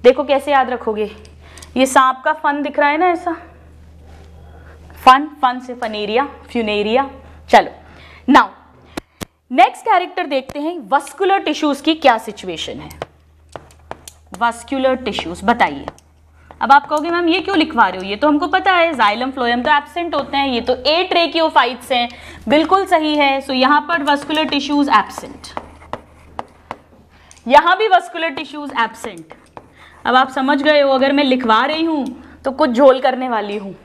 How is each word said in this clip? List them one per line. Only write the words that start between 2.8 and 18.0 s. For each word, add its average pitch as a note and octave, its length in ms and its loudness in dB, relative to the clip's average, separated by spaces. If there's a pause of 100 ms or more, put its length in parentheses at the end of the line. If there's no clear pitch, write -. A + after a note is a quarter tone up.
है D4+ 80 0
ना F4+ 100 2
ऐसा, E4+ 300 -2 (1700)
फन, C#4 200 6 (160)
फन B3+ 180 0
से B3 140 -14
फनेरिया, A3 560 -4 (220)
फ्यूनेरिया। A3 580 -2 (400)
चलो, G#3 220 6 (600)
now A#3+ 140 6 (1040)
next F4+ 300 2
character F4+ 440 -2
देखते C4+ 340 -6
हैं, D4+ 300 -8
vascular F#4 500 0
tissues D4 420 -2
की D#4+ 140 0
क्या B3+ 220 4
situation F#3 560 -12
है। - 360 -14 (1300)
vascular C4 540 -2
tissues G3 480 -8
बताइए। F#3+ 420 0 (760)
अब A3+ 100 2
आप C#4+ 160 6
कहोगे, D#4 220 -2
"मैम, F4 180 0
ये F4 120 2
क्यों F#4+ 180 -4
लिखवा D#4 300 0
रहे F#3 100 -6
हो, F#3 60 -10